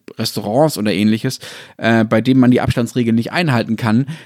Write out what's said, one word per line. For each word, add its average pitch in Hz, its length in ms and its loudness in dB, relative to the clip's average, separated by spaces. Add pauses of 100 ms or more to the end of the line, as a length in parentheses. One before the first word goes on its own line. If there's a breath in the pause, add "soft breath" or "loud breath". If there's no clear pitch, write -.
(180)
Restaurants 110 600 -2
oder 104 140 -2
ähnliches, 107 480 0 (380 loud breath)
äh, 113 260 2
bei 113 160 2
denen 127 200 2
man 123 100 6
die 123 100 4
Abstandsregeln 117 540 -2
nicht 113 180 -2
einhalten 120 440 0
kann, 117 300 2 (200 loud breath)